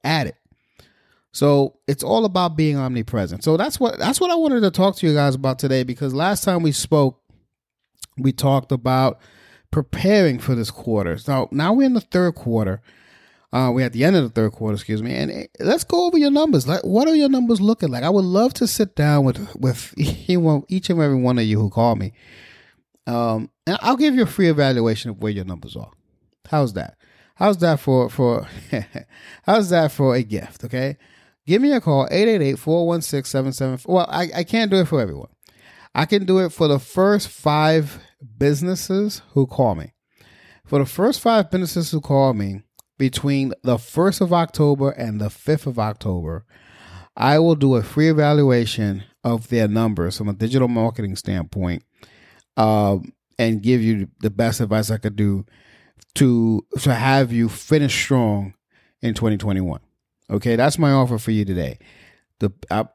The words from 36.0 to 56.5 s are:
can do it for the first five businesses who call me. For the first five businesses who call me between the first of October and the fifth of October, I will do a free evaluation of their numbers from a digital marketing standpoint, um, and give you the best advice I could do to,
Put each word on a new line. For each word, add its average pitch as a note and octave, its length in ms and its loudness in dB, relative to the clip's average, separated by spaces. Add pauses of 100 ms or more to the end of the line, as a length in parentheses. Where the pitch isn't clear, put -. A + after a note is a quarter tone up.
can G3+ 200 0
do F#3 140 4
it F3+ 100 0
for D#3 180 0
the C#3+ 120 2
first G3 480 0
five D3+ 720 0 (380)
businesses F3+ 840 -2 (100)
who C#3 140 2
call A#2+ 300 0
me. D#2+ 180 -12 (720)
For C#3+ 140 0
the C#3 60 0
first A3 340 -2
five A3+ 320 2
businesses F3 400 -2
who D#3 80 -2
call C3+ 340 2
me G2+ 280 -6 (360)
between C3+ 560 -2 (100)
the B2 140 0
first E3+ 440 -2
of F3+ 100 0
October D3 600 2
and A2+ 280 -6
the G#2 100 -4
fifth - 380 -4
of B2 100 -6
October, F#2 680 -4 (720)
I D3 220 4
will E3 160 4
do C#3 200 2
a A2+ 80 0
free D3+ 260 2
evaluation B2 920 2 (200)
of A#2 260 -4
their A2+ 180 2
numbers G#2+ 500 -2
from G#2 120 -6
a G2+ 40 -2
digital A#2+ 340 0
marketing A2+ 480 -2
standpoint, F2+ 680 -6 (720)
um, G#2 560 2 (260)
and A2+ 240 0
give A#2+ 200 2
you A2 260 0 (140)
the A2 80 -2
best A2 320 -2
advice G#2+ 280 -2
I A2 80 -2
could G#2 180 -6
do G2+ 300 0 (680)
to, A#2 500 2 (140)